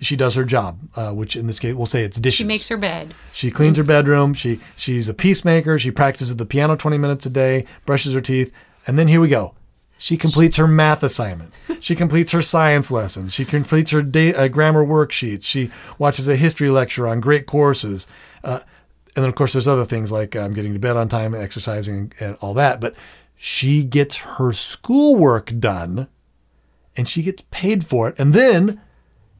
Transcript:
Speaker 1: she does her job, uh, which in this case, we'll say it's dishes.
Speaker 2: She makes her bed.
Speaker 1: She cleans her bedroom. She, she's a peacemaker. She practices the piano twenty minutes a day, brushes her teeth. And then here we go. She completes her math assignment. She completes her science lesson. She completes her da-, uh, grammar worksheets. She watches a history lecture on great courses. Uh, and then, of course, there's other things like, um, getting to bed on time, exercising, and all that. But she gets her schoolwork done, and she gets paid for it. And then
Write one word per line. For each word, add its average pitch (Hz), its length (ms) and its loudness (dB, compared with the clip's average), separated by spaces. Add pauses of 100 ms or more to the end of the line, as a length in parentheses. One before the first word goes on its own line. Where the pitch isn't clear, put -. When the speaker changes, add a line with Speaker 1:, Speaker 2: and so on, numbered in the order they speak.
Speaker 1:
she 143 140 -4
does 127 200 0
her 131 80 0
job, 107 360 -2 (160)
uh, 107 160 -6
which 104 240 -8
in 113 100 -8
this 113 140 -6
case, 123 160 -6
we'll 120 100 -4
say 117 180 -2
it's 101 140 -8
dishes. 123 200 0
Speaker 2:
She 233 60 -2
makes 208 260 -4
her 226 80 -4
bed. 165 360 -6 (180)
Speaker 1:
She - 200 -6
cleans 156 260 4
her 156 60 2
bedroom. 143 500 4
She, 117 260 -4 (160)
she's 120 340 -4
a 107 40 -6
peacemaker. 165 640 2
She 123 140 -2
practices 131 460 0
the 117 100 -6
piano 151 280 0
twenty 151 220 -2
minutes 143 300 -2
a - 20 -6
day, 131 360 0 (200)
brushes 139 300 -2
her 131 60 -2
teeth. 131 300 -2 (360)
And 131 100 0
then 160 100 6
here 165 140 6
we 165 60 6
go. 113 260 0 (460)
She - 180 -4
completes 160 380 4
her 160 120 4
math 156 360 4
assignment. 98 500 -6 (260)
She - 160 -4
completes 165 360 0
her 170 100 2
science 151 480 2
lesson. 98 400 -6
She 135 160 -4
completes 156 460 0
her 151 100 2
da-, 160 320 2
uh, 135 140 2
grammar 151 380 2
worksheets. 143 580 -2
She 127 260 -4 (300)
watches 139 280 0
a 143 80 2
history 151 360 2
lecture 123 360 0
on 117 120 -2
great 139 260 2
courses. 131 640 0 (360)
Uh, 127 180 -8 (540)
and 135 80 0
then, 131 60 0
of 120 60 -4
course, 139 180 0
there's 131 140 0
other 127 180 2
things 110 280 -4
like, 107 240 -4
um, 101 160 -4
getting 104 180 -6
to 101 80 -6
bed 120 160 -2
on 113 140 -2
time, 110 240 -4
exercising, 104 880 -8
and 104 180 -8
all 101 140 -8
that. 127 260 0
But 117 140 -6 (420)
she 143 480 0
gets 139 340 0
her - 360 -4
schoolwork 226 1080 2
done, 95 480 -4 (880)
and 123 140 -4
she 165 140 -4
gets 190 280 -6
paid 190 340 -2
for 113 220 0
it. - 120 -8
And 143 140 4
then 208 460 4 (600)